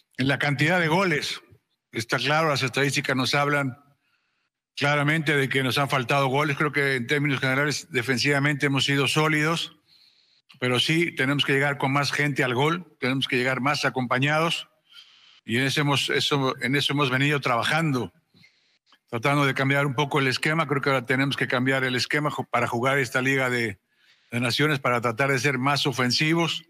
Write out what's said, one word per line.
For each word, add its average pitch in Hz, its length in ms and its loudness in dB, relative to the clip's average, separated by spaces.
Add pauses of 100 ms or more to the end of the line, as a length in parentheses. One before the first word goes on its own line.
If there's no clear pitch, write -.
(160)
en 127 120 0
la 135 100 2
cantidad 147 420 2
de 165 80 2
goles. 165 520 0 (520)
Está 120 240 -4
claro, 147 320 0
las 131 140 0
estadísticas 135 520 -2
nos 127 200 -2
hablan 143 440 0 (1000)
claramente 147 600 2
de 139 120 2
que 135 140 0
nos 127 160 0
han 139 100 0
faltado 139 400 2
goles. 139 280 0
Creo 147 160 0
que 139 240 2
en 120 100 -4
términos 143 340 0
generales 135 500 0
defensivamente 139 760 0
hemos 139 180 0
sido 139 240 2
sólidos, 156 680 0 (840)
pero 127 180 0
sí 160 380 0
tenemos 135 280 0
que 147 80 0
llegar 139 260 2
con 135 140 0
más 143 200 0
gente 147 320 0
al 127 100 0
gol, 156 460 0
tenemos 127 260 0
que 135 100 -2
llegar 127 240 0
más 139 240 0
acompañados 139 840 0 (760)
y 110 120 -4
en 131 80 2
ese 139 160 0
hemos, 143 300 0
eso, 139 500 0
en 131 160 0
eso 143 160 0
hemos 139 180 2
venido 139 300 0
trabajando, 131 720 0 (1000)
tratando 139 360 0
de 131 80 0
cambiar 139 300 2
un 143 100 -2
poco 147 260 0
el 135 80 0
esquema. 156 400 -2
Creo 139 120 0
que 143 100 0
ahora 127 160 0
tenemos 135 300 0
que 127 120 -4
cambiar 131 340 0
el 127 140 -2
esquema 147 340 -2
ju-, 127 180 -8
para 120 200 0
jugar 131 300 0
esta 131 220 -2
Liga 131 300 0
de, 117 300 -4 (500)
de 120 100 -4
Naciones, 139 380 0
para 123 220 0
tratar 123 320 0
de 131 80 0
ser 135 180 0
más 139 300 0
ofensivos 156 800 0